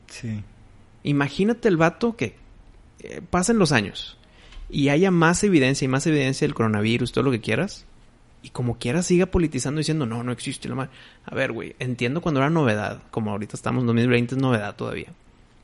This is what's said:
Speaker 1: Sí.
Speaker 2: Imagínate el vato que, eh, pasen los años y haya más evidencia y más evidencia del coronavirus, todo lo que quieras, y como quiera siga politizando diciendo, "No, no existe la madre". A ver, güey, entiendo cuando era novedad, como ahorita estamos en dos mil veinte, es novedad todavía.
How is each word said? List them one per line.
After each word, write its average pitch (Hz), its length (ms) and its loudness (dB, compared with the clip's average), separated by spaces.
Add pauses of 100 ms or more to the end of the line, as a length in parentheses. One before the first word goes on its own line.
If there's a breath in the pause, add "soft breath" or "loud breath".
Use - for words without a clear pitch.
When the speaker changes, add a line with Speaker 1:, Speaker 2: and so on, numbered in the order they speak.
Speaker 1:
Sí. 110 340 -10 (640)
Speaker 2:
Imagínate 185 640 0
el 180 100 4
vato 170 380 0
que, 113 200 -6 (640)
eh, - 300 -14
pasen 190 300 2
los 156 120 4
años - 460 -2 (520 loud breath)
y 139 200 2
haya 175 220 4
más 170 320 4
evidencia 139 420 4
y - 40 2
más 131 180 0
evidencia 143 400 2
del - 80 -4
coronavirus, 113 560 2
todo 117 140 0
lo 139 60 2
que 113 100 0
quieras, 135 440 -4 (560)
y - 80 -20
como 120 280 -4
quiera 131 260 -2
siga 180 240 4
politizando 151 520 -2
diciendo, 156 260 -2
"No, 117 180 -4
no 123 80 -4
existe - 380 -8
la 120 60 -6
madre". 127 160 -8 (340 loud breath)
A - 100 -12
ver, 127 160 -2
güey, - 280 -10
entiendo 123 420 -2
cuando 151 200 0
era 139 80 2
novedad, 107 520 0 (100)
como 107 200 -4
ahorita 104 240 -6
estamos 123 260 -2
en 123 60 0
dos 117 80 2
mil 117 120 4
veinte, 120 280 2
es 131 60 -2
novedad 113 340 0
todavía. 117 380 -10 (500)